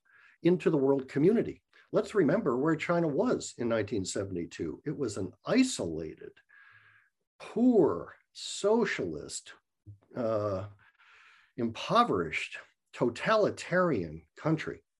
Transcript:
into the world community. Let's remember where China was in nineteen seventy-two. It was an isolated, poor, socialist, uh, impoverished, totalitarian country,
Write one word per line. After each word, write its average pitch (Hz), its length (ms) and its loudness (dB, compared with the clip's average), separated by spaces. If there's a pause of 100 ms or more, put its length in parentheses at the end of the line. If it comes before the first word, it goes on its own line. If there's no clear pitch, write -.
(440)
into 175 260 4
the 160 80 2
world 135 300 4
community. 160 540 2 (300)
Let's 220 240 0
remember 160 420 2
where 156 180 2
China 170 320 0
was 180 500 0
in 120 120 -2
nineteen 107 360 -2
seventy-two. 87 800 -6
It - 120 -6
was 113 200 -6
an 95 140 -6 (140)
isolated, 101 840 -2 (1080)
poor, 202 760 2 (200)
socialist, 95 1200 -2 (640)
uh, 107 500 -2 (920)
impoverished, 117 1000 0 (360)
totalitarian 135 1300 0 (140)
country, - 480 -4 (160)